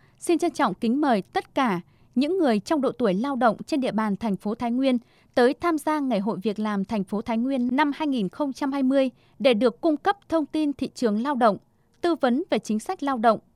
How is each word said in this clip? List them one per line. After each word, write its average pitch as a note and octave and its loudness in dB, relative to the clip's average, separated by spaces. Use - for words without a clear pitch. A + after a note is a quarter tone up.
xin E4+ 0
trân F4 0
trọng A#3+ 0
kính A#3+ 0
mời A#3+ 2
tất - -6
cả A3 0
những D4+ 0
người B3 2
trong D#4 -2
độ A#3+ 0
tuổi A3 0
lao C4 -2
động A#3 2
trên D4+ -2
địa A#3+ -2
bàn G#3 -2
thành G#3 -4
phố G#3+ -6
Thái A#3+ -4
Nguyên B3+ 0
tới B3+ 4
tham E4 -2
gia D4+ -2
Ngày B3+ -2
hội G3+ -2
Việc G#3 -4
làm G#3 -2
thành G#3 -4
phố G#3 -4
Thái A3+ -4
Nguyên B3+ -2
năm D4 2
hai D#4 -2
nghìn A#3 0
không C#4 -6
trăm C#4 -4
hai C#4 -2
mươi C4 2
để A#3+ 4
được A3+ 0
cung D#4 2
cấp G4+ -2
thông D#4+ 0
tin D#4 -2
thị - -6
trường A3 0
lao C#4+ -2
động, A3+ 4
tư E4+ 2
vấn B3+ 0
về B3+ 0
chính G#3+ -2
sách F#4 -6
lao C#4 -2
động, A3 4